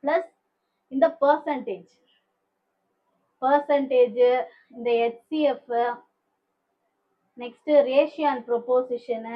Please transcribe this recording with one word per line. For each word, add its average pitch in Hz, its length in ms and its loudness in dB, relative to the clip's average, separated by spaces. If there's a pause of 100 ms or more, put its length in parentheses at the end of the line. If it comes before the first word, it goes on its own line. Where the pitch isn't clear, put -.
பிளஸ் 330 240 0 (640)
இந்த 277 140 2 (140)
பர்சன்டேஜ், 277 680 -2 (1500)
பர்சன்டேஜ், 269 800 2 (500)
இந்த 240 260 -8
எச் 233 300 -2
சி 311 140 -6
எஃப், 262 340 -2 (1600)
next 240 280 -14 (180)
ratio 302 400 0
and 262 200 -2
proposition 240 800 -4 (120)